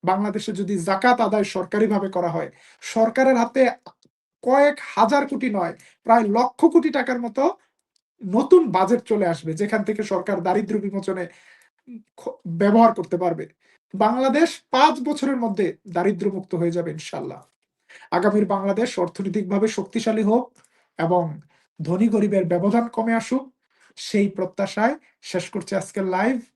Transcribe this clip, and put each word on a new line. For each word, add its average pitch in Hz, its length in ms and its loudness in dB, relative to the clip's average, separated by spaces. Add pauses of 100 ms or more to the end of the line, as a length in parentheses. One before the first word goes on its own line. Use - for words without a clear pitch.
বাংলাদেশে 202 480 -2
যদি 190 260 -4
জাকাত 196 420 2
আদায় 208 240 2
সরকারিভাবে 202 640 -2
করা 175 180 -2
হয়, 156 220 -6 (320)
সরকারের 240 540 2
হাতে 240 260 2 (800)
কয়েক 285 320 4 (200)
হাজার 226 320 4
কোটি 254 220 -4
নয়, 185 240 -4 (280)
প্রায় 226 260 6
লক্ষ 233 380 0
কোটি 320 240 4
টাকার 247 300 -2
মতো 240 220 -4 (800)
নতুন 240 460 6
বাজেট 214 340 2
চলে 208 240 0
আসবে, 160 280 -4
যেখান 208 300 -2
থেকে 214 180 -4
সরকার 190 400 -2
দারিদ্র্য 196 380 -2
বিমোচনে 190 440 -6 (920)
খ-, - 200 -12 (100)
ব্যবহার 208 480 4
করতে 175 220 -4
পারবে। 170 280 -2 (500)
বাংলাদেশ 254 540 0 (220)
পাঁচ 285 300 4
বছরের 277 360 -4
মধ্যে 220 300 -2 (220)
দারিদ্র্যমুক্ত 190 680 -4
হয়ে 170 220 -2
যাবে 170 140 -6
ইনশাল্লাহ। 151 500 -12 (720)
আগামীর 202 360 2
বাংলাদেশ 196 520 -2
অর্থনৈতিকভাবে 196 680 -2
শক্তিশালী 220 540 -4
হোক 220 220 2 (540)
এবং 170 260 0 (560)
ধনী 185 280 0
গরিবের 202 360 2
ব্যবধান 202 440 0
কমে 226 260 -2
আসুক, 254 300 -2 (540)
সেই 202 300 0
প্রত্যাশায় 196 680 -2 (280)
শেষ 175 280 -6
করছি 202 260 -8
আজকের 190 300 -6
লাইভ। 202 300 0 (200)